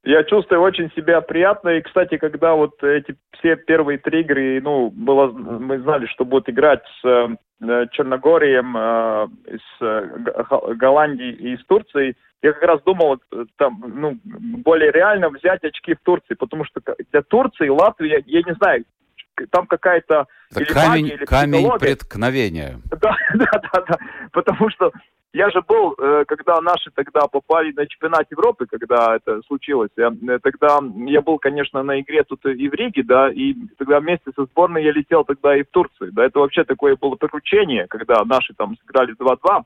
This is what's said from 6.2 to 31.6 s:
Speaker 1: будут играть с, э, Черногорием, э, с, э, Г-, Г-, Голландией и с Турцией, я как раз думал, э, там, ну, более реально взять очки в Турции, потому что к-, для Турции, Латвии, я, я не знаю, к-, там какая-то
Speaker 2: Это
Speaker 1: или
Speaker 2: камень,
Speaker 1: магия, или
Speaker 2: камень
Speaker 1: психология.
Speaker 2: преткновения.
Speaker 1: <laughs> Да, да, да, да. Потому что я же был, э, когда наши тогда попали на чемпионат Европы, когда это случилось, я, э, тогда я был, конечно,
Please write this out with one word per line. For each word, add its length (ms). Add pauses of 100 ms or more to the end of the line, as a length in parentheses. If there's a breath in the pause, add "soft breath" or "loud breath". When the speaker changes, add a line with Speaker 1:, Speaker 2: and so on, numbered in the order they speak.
Speaker 1:
будут 240
играть 320 (200)
с, 60
э, 840
Черногорием, 880
э, 500 (300)
с, 240
э, 240 (140)
Г-, 300
Г-, 260
Голландией 800
и 40
с 80
Турцией, 500 (280)
я 100
как 100
раз 220
думал, 340 (120)
э, 140 (120)
там, 260 (120)
ну, 280
более 680
реально 380
взять 340
очки 320
в 100
Турции, 300
потому 300
что 140
к-, 160 (160)
для 120
Турции, 440
Латвии, 420
я, 160
я 180
не 100
знаю, 320 (500)
к-, 120
там 200
какая-то 600 (240 soft breath)
Speaker 2:
Это 100
Speaker 1:
или 120
Speaker 2:
камень, 300
Speaker 1:
магия, 120
или 100
Speaker 2:
камень 280 (100)
Speaker 1:
психология. 160
Speaker 2:
преткновения. 1040
Speaker 1:
<laughs> 160
Да, 140 (180)
да, 180
да, 380
да. 80 (340 loud breath)
Потому 380
что 220 (420 loud breath)
я 160
же 180
был, 320
э, 280
когда 340
наши 300
тогда 360
попали 460
на 140
чемпионат 440
Европы, 360
когда 480
это 320
случилось, 500
я, 100 (220)
э, 120
тогда 360 (300)
я 140
был, 180
конечно, 440